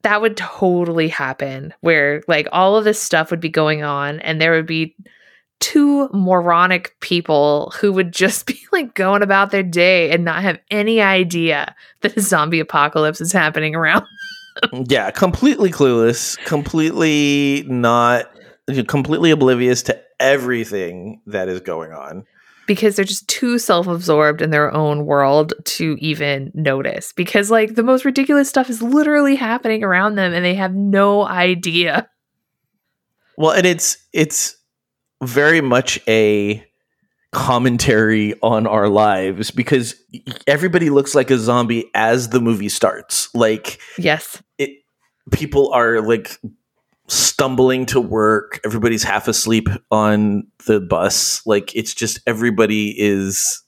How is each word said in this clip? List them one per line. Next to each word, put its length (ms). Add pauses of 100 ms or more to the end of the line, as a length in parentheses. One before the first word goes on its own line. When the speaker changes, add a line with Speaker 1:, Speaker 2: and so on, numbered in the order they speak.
Speaker 1:
that 180
would 160
totally 720
happen, 720
where, 480
like, 240
all 240
of 80
this 180
stuff 300
would 80
be 80
going 340
on, 380
and 200
there 120
would 140
be 280 (680)
two 520
moronic 880
people 800
who 120
would 200
just 340
<laughs> 0
be, 140 (100)
like, 240
going 280
about 280
their 140
day 480
and 120
not 180
have 160 (120)
any 300
idea 760 (280)
that 140
a 40
zombie 400
apocalypse 600
is 120
happening 420
around. 360
<laughs> 40 (720)
Speaker 2:
Yeah, 240
completely 600
clueless, 760
completely 1200
not, 640 (560)
completely 440
oblivious 540
to 140 (220)
everything 1040
that 220
is 120
going 320
on. 340 (400)
Speaker 1:
Because 280
they're 120
just 220
too 300
self-absorbed 840
in 80
their 220
own 340
world 480 (100)
to 360
even 540
notice. 600
Because, 360
like, 260
the 60
most 220
ridiculous 460
stuff 180
is 140
literally 540
happening 460
around 340
them, 180
and 100
they 100
have 200
no 520
idea. 840 (1300)
Speaker 2:
Well, 140
and 140
it's, 300 (160)
it's 420 (680)
very 400
much 440
a 560 (720)
commentary 1120
on 240
our 240
lives, 600
because 440 (520)
everybody 440
looks 240
like 160
a 80
zombie 560
as 340
the 120
movie 280
starts. 640
Like, 460 (180)
Speaker 1:
Yes. 440 (160)
Speaker 2:
it, 240 (480)
people 420
are, 300
like, 360 (680)
stumbling 800
to 160
work. 640
Everybody's 360
half 260
asleep 400 (220)
on 560 (200)
the 120
bus. 680
Like, 280
it's 200
just 320
everybody 760
is 680